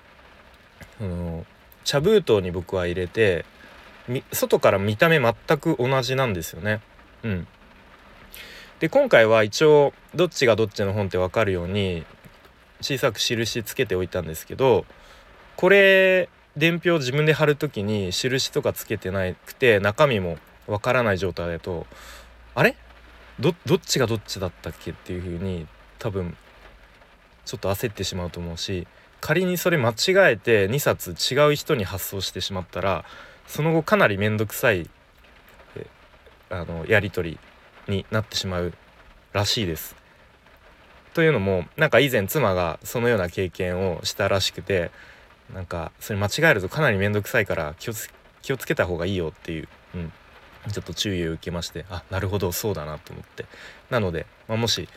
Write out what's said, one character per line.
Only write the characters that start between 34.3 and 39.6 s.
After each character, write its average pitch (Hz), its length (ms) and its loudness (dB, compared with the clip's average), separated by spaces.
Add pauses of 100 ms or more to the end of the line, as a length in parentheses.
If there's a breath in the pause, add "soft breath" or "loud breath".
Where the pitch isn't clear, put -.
ど 110 80 0
く - 80 -10
さ 127 200 2
い、 85 160 -4 (840)
え、 50 120 -14 (640)
あ 90 160 -8
の、 82 220 -8
や 107 120 4
り 98 100 -2
取 85 300 -6 (480)
り 101 60 -4
に 95 180 -4
な 107 100 0
っ 107 40 -4
て - 100 -10
し - 120 -6
ま 90 140 -4
う 87 120 -4 (600)
ら 101 120 0
し 110 180 -2